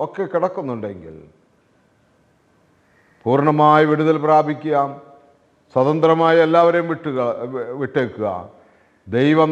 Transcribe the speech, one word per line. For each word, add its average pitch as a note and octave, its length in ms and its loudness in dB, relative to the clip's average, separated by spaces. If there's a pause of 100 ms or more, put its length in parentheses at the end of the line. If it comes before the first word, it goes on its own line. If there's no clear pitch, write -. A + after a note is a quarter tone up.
ഒക്കെ E3+ 280 -8
കിടക്കുന്നുണ്ടെങ്കിൽ A2+ 840 -8 (2000)
പൂർണ്ണമായി D3+ 680 4
വിടുതൽ D#3 340 2
പ്രാപിക്കുക. D3+ 520 0 (960)
സ്വതന്ത്രമായി D#3+ 720 2
എല്ലാവരെയും E3+ 460 2
വിട്ടുക-, C3 420 -4 (180)
വി-, A#2+ 160 -8 (120)
വിട്ടേക്കുക. A#2 480 -4 (800)
ദൈവം D3 460 2